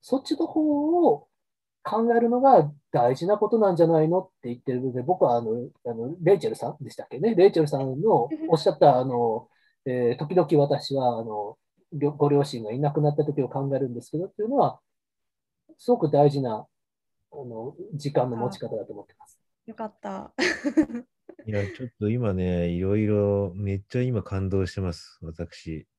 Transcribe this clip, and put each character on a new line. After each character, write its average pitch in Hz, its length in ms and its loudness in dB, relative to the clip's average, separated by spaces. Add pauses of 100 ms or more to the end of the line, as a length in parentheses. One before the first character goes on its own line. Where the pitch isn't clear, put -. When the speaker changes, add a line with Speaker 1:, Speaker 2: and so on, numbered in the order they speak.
Speaker 1:
そ - 180 -2
っ 269 40 -4
ち - 140 -4
の 330 100 -2
方 311 600 2
を - 200 -2 (580)
考 226 300 0
え 233 40 4
る 233 80 2
の 247 120 2
が 233 280 8 (220)
大 123 240 2
事 165 140 -4
な 208 100 2
こ 208 100 0
と 233 100 2
な 202 140 4
ん 165 40 0
じ 170 80 4
ゃ - 20 4
な 160 160 4
い 156 60 2
の 175 100 2
っ 185 100 -6 (140)
て 120 60 -8
言 123 80 -6
っ - 20 -20
て - 140 -6
る 123 100 -2
の 131 100 -4
で、 123 100 -4
僕 175 200 0
は 123 140 2
あ 120 40 0
の、 117 280 -4 (180)
あ 117 80 -6
の、 123 260 -8
レ 175 140 6
イ 190 60 2
チ 160 80 -4
ェ - 20 -2
ル - 60 -8
さ 120 140 -8
ん - 120 -14
で 113 80 -14
し - 60 -18
た - 80 -14
っ - 40 -18
け 127 120 -10
ね。 214 160 0
レ 180 100 8
イ 214 60 8
チ 165 80 2
ェ - 20 4
ル 147 60 2
さ 147 100 -2
ん 135 220 -4
の 175 280 2 (200)
お 170 60 4
っ 156 40 2
し 202 100 2
ゃ 180 40 2
っ 151 60 -8
た、 143 180 6
Speaker 2:
<laughs> - 20 2
Speaker 1:
あ 131 60 0
の、 120 440 -2 (360)
え 123 320 0
ー、 - 20 -18
「時 160 160 -4
々 170 140 2 (120)
私 139 360 0
は、 123 220 0
あ 117 60 -6
の、 107 320 -8 (360)
り 143 140 -2
ょ-、 147 60 2
ご 143 160 2
両 143 140 4
親 123 220 -6
が 107 80 -6
い 127 80 -6
な 147 100 2
く 151 100 -2
な 147 100 4
っ 147 60 -4
た 147 80 0
時 147 160 -2
を 123 80 0
考 139 260 -4
え 131 40 -2
る 135 100 -2
ん 120 60 -8
で 117 80 -10
す - 80 -20
け 151 80 -6
ど」 180 80 -6
っ - 40 -14
て - 120 -8
い 214 40 -2
う - 20 -4
の 277 80 -2
は、 160 240 0 (1000)
す - 140 -4
ご 240 60 4
く 151 120 0
大 147 180 6
事 143 140 0
な、 117 240 -6 (680)
あ - 40 -18
の、 123 400 -12 (180)
時 143 180 -8
間 127 160 0
の 117 80 -6
持 117 140 -4
ち - 80 -16
方 113 180 -8
だ 101 80 -8
と - 80 -16
思 101 100 -16
っ - 40 -20
て - 100 -20
ま - 100 -20
す。 - 140 -20
Speaker 2:
あ。 - 300 -20
よ 220 60 -16
か 226 80 -12
っ 208 160 -14
た。 196 360 -12
<laughs> 269 720 -2 (400)
Speaker 3:
い 110 60 -8
や、 101 180 0
ち 127 140 -12
ょ - 20 -10
っ - 20 -12 (120)
と 104 100 0
今 117 240 -2
ね、 90 340 0
い 87 120 -2
ろ 98 160 0
い 107 100 2
ろ、 101 480 0
め 98 220 -4
っ 98 120 -6
ち 127 100 -4
ゃ 123 40 0
今 120 220 -2
感 95 240 -4
動 95 180 0
し - 80 -8
て 101 60 -6
ま 90 120 -4
す、 - 300 -16
私。 80 640 -12 (120)